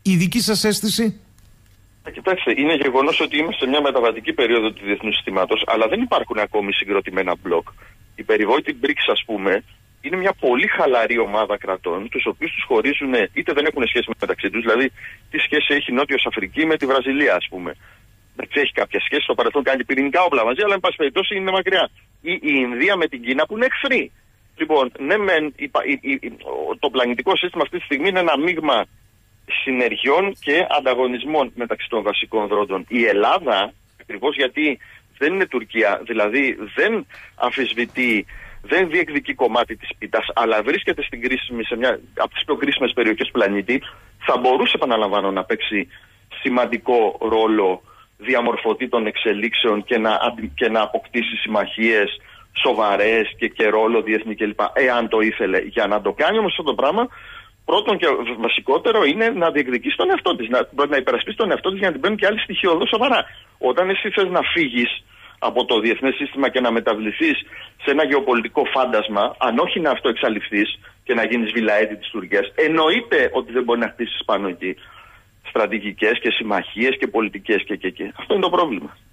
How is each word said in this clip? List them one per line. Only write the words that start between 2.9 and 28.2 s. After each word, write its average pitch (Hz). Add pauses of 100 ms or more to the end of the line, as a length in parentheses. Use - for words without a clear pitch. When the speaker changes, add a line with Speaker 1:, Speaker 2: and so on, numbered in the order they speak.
Speaker 2:
ότι 147
είμαστε 151
σε 127
μια 143
μεταβατική 120
περίοδο 113
του 101
διεθνούς 101
συστήματος, 95
αλλά 110
δεν 208
υπάρχουν 190
ακόμη 104
συγκροτημένα 95
μπλοκ. 85 (480)
Οι 104
περιβόητοι 123
brics, 147
ας -
πούμε, 98 (380)
είναι 170
μια 190
πολύ 135
χαλαρή 123
ομάδα 104
κρατών, 92
τους -
οποίους 117
τους -
χωρίζουνε, 127
είτε 147
δεν 139
έχουν 143
σχέση 117 (100)
μεταξύ 95
τους, 110
δηλαδή, 117 (380)
τι 156
σχέση 147
έχει 139
Νότιος 135
Αφρική 113
με 160
τη 147
Βραζιλία, 131
ας -
πούμε. 87 (600)
Εντάξει, -
έχει -
κάποια 101
σχέση, 147
στο 127
παρελθόν 120
κάνει 131
πυρηνικά 139
όπλα 139
μαζί, 127
αλλά, 202
εν 196
πάση 180
περιπτώσει, 180
είναι 190
μακριά. 190 (320)
Ή 170
η 151 (140)
Ινδία 147
με 165
την 123
Κίνα, 131
που 208
είναι 240
εχθροί. 254 (440)
Λοιπόν, 135 (160)
ναι 196
μεν, 165
η 143
πα-, -
η, -
η, 139
η, 131
ο, 76
το 143
πλανητικό 127
σύστημα 175
αυτή 180
τη -
στιγμή 147
είναι 185
ένα 165